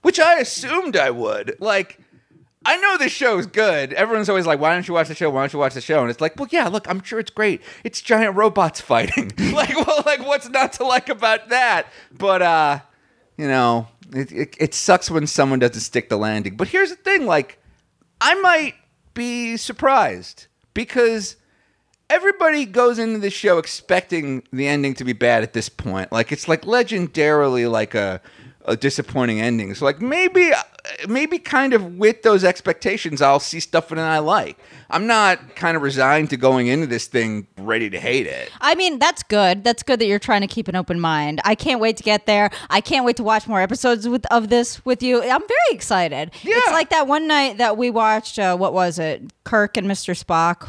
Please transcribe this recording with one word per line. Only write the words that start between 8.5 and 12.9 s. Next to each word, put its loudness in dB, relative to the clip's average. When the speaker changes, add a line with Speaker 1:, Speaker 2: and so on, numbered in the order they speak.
Speaker 1:
fighting." 0
<laughs> -2
Like, 0
well, 0
like, -2
what's -2
not 0
to -6
like 0
about 0
that? 2
But, 0
uh, 2